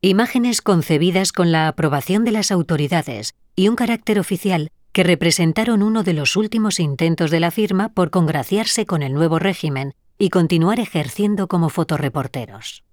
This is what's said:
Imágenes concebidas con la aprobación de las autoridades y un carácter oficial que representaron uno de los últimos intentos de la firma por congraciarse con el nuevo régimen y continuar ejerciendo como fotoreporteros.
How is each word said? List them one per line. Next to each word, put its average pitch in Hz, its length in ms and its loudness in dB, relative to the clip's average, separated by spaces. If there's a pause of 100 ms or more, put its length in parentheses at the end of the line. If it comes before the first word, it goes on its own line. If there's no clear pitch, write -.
Imágenes 233 600 2
concebidas 175 680 2
con 170 220 2
la 160 160 2
aprobación 160 560 0
de 233 80 0
las 214 180 0
autoridades 151 880 -2 (180)
y 190 140 2
un 233 80 0
carácter 226 420 0
oficial 175 540 -2 (180)
que 185 140 2
representaron 180 800 2
uno 220 200 2
de 185 100 0
los 143 220 -2
últimos 214 460 -2
intentos 160 500 0
de 165 80 2
la 165 140 0
firma 214 380 -2
por 180 200 0
congraciarse 180 760 0
con 165 180 -2
el 135 100 -4
nuevo 160 260 2
régimen 151 560 -4 (240)
y 196 120 2
continuar 175 500 2
ejerciendo 196 680 -2
como 170 220 0
fotoreporteros. 135 1120 -6 (100)